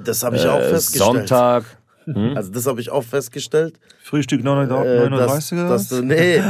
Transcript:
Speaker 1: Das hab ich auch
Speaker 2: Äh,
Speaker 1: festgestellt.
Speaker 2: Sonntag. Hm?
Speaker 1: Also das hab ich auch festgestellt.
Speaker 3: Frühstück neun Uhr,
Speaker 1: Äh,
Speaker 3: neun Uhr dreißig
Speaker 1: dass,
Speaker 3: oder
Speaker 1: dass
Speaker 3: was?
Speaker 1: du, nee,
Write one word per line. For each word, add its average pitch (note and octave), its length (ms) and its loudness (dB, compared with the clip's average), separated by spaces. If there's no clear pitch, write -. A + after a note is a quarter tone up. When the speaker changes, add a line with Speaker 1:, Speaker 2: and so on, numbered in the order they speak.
Speaker 1:
Das A2 200 -4
hab A#2+ 100 -2
ich - 140 2
auch D2+ 120 2
Speaker 2:
Äh, B1+ 100 0
Speaker 1:
festgestellt. G2+ 580 0
Speaker 2:
Sonntag. B2 380 2
Hm? B2 320 -2
Speaker 1:
Also F#2 140 -8
das A#2 160 -6
hab B2+ 120 -2
ich A#2 120 -10
auch C3+ 120 -2
festgestellt. C#3+ 760 -4
Speaker 3:
Frühstück C#3 400 -2
neun C#3 280 0
Uhr, C3 140 0
Speaker 1:
Äh, B2 140 2
Speaker 3:
neun A#2+ 140 2
Uhr C3+ 60 0
dreißig C#3+ 380 0
Speaker 1:
dass, F3 80 -2
Speaker 3:
oder F3 40 -2
Speaker 1:
dass - 220 0
Speaker 3:
was? B2+ 80 -2
Speaker 1:
du, B2 60 -2
nee, E3 440 4